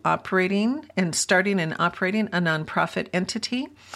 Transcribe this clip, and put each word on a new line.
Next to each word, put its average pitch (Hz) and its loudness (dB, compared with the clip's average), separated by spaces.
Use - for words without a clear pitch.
operating 196 0
and 175 0
starting 190 2
and 160 -2
operating 190 0
a 180 -2
nonprofit 160 0
entity. 240 -4